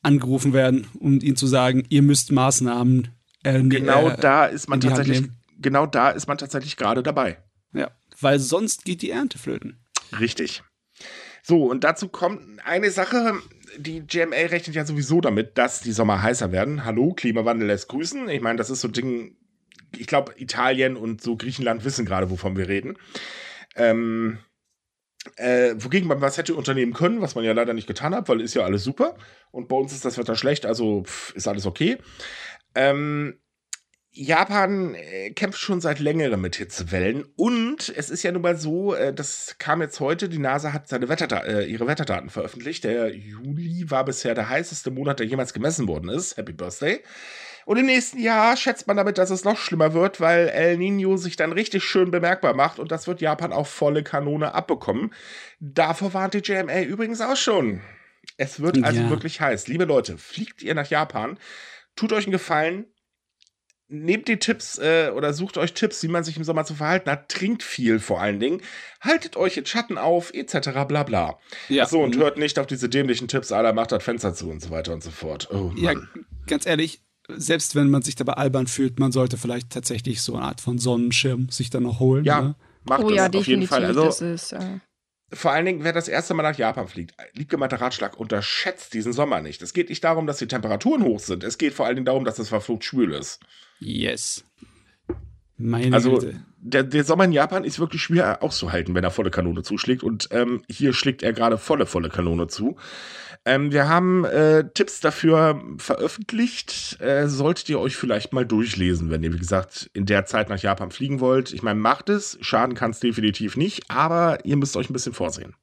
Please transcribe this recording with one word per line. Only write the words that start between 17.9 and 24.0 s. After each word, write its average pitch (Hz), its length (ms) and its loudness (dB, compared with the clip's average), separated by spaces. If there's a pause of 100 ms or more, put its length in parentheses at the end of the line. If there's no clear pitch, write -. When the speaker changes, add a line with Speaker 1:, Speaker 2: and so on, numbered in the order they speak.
Speaker 2:
Ich 143 100 -4
meine, 117 160 0
das 113 140 -4
ist 131 100 -6
so 123 80 -4
ein 107 40 -6
Ding, 120 440 -6 (600)
ich 120 100 -12
glaub, 139 340 0
Italien 131 560 0
und 113 240 -6
so 117 160 -2
Griechenland 117 480 -4
wissen 127 220 -2
gerade, 92 240 0
wovon 95 260 -4
wir 95 120 -2
reden. 98 280 -4 (800)
Ähm, 113 640 2 (1000)